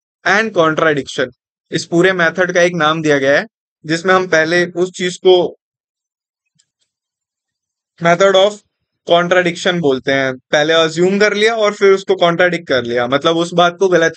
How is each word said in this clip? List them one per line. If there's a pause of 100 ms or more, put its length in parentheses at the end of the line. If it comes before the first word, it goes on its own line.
(260)
and
contradiction। (440)
इस
पूरे
method
का
एक
नाम
दिया
गया
है, (400)
जिसमें
हम
पहले
उस
चीज
को (2500)
method
of (580)
contradiction
बोलते
हैं।
पहले
assume
कर
लिया
और
फिर
उसको
contradict
कर
लिया,
मतलब
उस
बात
को
गलत